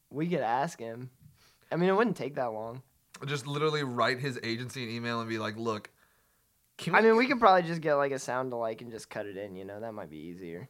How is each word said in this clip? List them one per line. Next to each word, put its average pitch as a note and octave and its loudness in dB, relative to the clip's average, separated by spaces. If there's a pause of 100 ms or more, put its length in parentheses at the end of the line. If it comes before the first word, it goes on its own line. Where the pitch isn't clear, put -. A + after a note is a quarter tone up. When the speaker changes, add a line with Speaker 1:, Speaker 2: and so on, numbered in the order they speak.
(100)
Speaker 1:
We D#3 -2
could E3+ 0
ask C3 -2
him. A#2 -10 (600)
I D3+ -2
mean, F3+ 4
it F#3+ 4
wouldn't A#3 2
take C#3 -8
that B2 -2
long. A2+ -10 (440)
Speaker 2:
Just C#3 -4
literally D3 0
write B2 2
his C3 -4
agency A#2+ -6
an A2+ -8
email A#2 -4
and A2+ -6
be A2+ -2
like, G#2+ -4
Look, A2+ -4 (880)
can - 0
Speaker 1:
I G3+ 10
Speaker 2:
we A3 8
Speaker 1:
mean, A3 8
we B3 6
Speaker 2:
get C#4+ 0
Speaker 1:
could A#3 0
probably F#3 10
just E3+ -2
get, D#3 4
like, C#3+ 2
a C3 -2
sound B2+ -4
alike A#2 -4
and A#2+ -12
just A2 -14
cut G#2 -6
it G2 -10
in, G2 -8
you F#2+ -12
know? G2+ -10
That A2+ -8
might G2 -10
be D#2 -14
easier. F2 -12